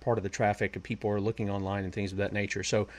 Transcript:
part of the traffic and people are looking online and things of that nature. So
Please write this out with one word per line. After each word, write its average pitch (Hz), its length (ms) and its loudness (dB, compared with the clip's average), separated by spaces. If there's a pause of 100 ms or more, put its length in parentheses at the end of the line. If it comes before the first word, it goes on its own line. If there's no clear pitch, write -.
part 117 160 2
of 95 60 -2
the 98 60 -2
traffic 104 460 2
and 92 80 -6
people 104 280 -2
are 104 100 2
looking 104 300 0
online 98 320 -2
and 90 100 -4
things 101 180 -2
of 95 60 -4
that 101 160 0
nature. 101 300 -2
So 104 240 2 (120)